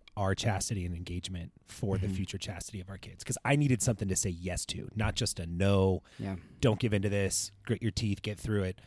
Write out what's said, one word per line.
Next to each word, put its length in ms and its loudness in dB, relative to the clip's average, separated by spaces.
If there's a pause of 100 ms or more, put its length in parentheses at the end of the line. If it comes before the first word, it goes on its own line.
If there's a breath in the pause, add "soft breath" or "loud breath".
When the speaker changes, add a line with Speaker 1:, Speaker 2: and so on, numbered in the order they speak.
(180)
Speaker 1:
our 160 2
chastity 520 0
and 100 -4
engagement 560 -6 (160)
for 300 -2
the 100 0
Speaker 2:
Mm-hmm. 80 0
Speaker 1:
future 220 -4
chastity 420 -8
of 100 -10
our 80 -10
kids, 280 -16
'cause 180 -4
I 140 4
needed 240 4
something 260 2
to 80 0
say 140 0
yes 380 -4
to, 280 -8
not 200 0
just 260 -2
a 40 -6
no, 580 4 (140 soft breath)
Speaker 2:
Yeah. 200 -4 (240)
Speaker 1:
don't 180 4
give 140 2
into 160 2
this, 420 0 (140)
grit 160 -2
your 100 0
teeth, 300 0
get 180 -6
through 240 0
it, 240 -4